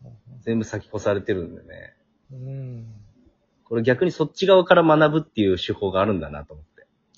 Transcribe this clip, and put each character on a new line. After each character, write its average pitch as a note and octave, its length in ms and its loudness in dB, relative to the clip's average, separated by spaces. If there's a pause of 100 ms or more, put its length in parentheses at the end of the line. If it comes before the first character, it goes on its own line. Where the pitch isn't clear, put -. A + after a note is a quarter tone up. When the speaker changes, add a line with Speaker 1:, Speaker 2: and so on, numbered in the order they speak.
Speaker 1:
そ B2 60 -20
う。 A#2 40 -20 (280)
Speaker 2:
全 A2+ 180 -2
部 G#2+ 60 -4
先 G#2 220 -10
越 G#2+ 120 -8
さ G#2 140 0
れ G2+ 80 -2
て G#2 120 -4
る F#2 100 -4
ん E2+ 120 -14
で E2 80 -20
ね。 - 320 -20 (360)
Speaker 1:
う C3+ 40 -18
ん。 B2+ 520 -14 (760)
Speaker 2:
こ - 120 -8
れ A#2 80 0
逆 B2+ 220 2
に E3 60 0
そ D#3 140 -2
っ D3+ 60 -8
ち - 160 -4
側 F#3 180 6
か F3+ 100 6
ら E3+ 80 6
学 D#3 300 4
ぶ D#3+ 60 0
っ - 20 0
て - 200 -6
い G2 120 4
う F2+ 40 0
手 - 140 -6
法 G2+ 200 -4
が F#2+ 100 0
あ G2+ 40 2
る G#2+ 80 0
ん F2 60 -4
だ D#2+ 100 -8
な D2 160 -12
と - 80 -20
思 D2+ 100 -20
っ - 20 -20
て。 - 220 -20 (300)